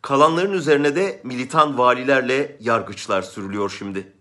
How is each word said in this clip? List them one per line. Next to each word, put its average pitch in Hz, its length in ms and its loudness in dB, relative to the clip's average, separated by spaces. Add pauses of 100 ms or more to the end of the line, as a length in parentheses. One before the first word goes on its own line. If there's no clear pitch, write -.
kalanların 165 520 2
üzerine 147 420 2
de 190 280 -2
militan 131 540 0
valilerle 127 840 2
yargıçlar 107 600 -2
sürülüyor 98 560 -6
şimdi. 98 440 -10